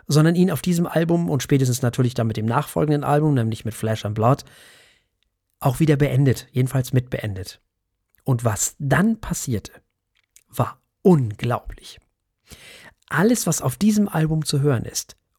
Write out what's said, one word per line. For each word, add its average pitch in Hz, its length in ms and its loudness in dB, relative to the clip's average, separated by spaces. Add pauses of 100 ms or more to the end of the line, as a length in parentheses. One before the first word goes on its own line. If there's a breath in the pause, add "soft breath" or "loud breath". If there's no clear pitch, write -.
sondern 156 280 4
ihn 180 160 4
auf 143 100 -6
diesem 175 260 0
Album 170 420 0
und 143 120 0
spätestens 131 400 0
natürlich 123 340 0
dann 117 120 0
mit 110 80 -2
dem 110 120 -4
nachfolgenden 147 580 0
Album, 147 280 2
nämlich 113 300 -2
mit 107 100 -6
Flesh 110 300 -4
and 104 120 -6
Blood, 113 280 2 (1160 soft breath)
auch 131 180 0
wieder 156 160 4
beendet, 135 560 2
jedenfalls 127 400 -2
mitbeendet. 110 680 -4 (640)
Und 120 180 -2
was 107 340 -2
dann 170 440 0
passierte, - 500 -6 (800)
war - 300 -6 (220)
unglaublich. 120 960 0 (1120 loud breath)
Alles, 214 400 0
was 165 140 -2
auf 131 160 -2
diesem 208 320 2
Album 160 340 0
zu 147 160 -2
hören 135 240 0
ist - 320 -10 (240)